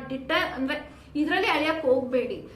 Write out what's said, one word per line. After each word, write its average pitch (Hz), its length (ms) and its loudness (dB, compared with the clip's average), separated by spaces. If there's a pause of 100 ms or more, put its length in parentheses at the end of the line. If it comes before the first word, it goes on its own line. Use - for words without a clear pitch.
ಡಿಟರ್-, 320 460 0
ಅಂದ್ರೆ 269 360 -4 (240)
ಇದ್ರಲ್ಲಿ 339 320 2
ಅಳಿಯಕ್ 311 380 2
ಹೋಗ್ಬೇಡಿ. 254 720 0